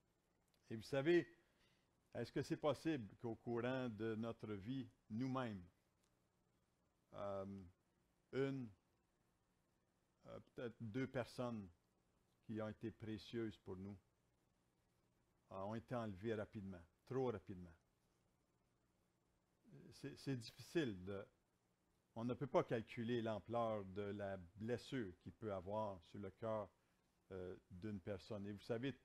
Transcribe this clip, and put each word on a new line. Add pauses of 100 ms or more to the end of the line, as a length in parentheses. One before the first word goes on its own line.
(680)
Et
vous
savez, (840)
est-ce
que
c'est
possible
qu'au
courant
de
notre
vie, (220)
nous-mêmes, (1500)
euh, (880)
une, (1600)
euh, (140)
peut-être
deux
personnes (760)
qui
ont
été
précieuses
pour
nous, (1500)
euh,
ont
été
enlevées
rapidement, (220)
trop
rapidement ? (2250)
C'est,
c'est
difficile
de, (920)
on
ne
peut
pas
calculer
l'ampleur
de
la (200)
blessure
qu'il
peut
avoir
sur
le
cœur, (640)
euh, (160)
d'une
personne.
Et
vous
savez, (120)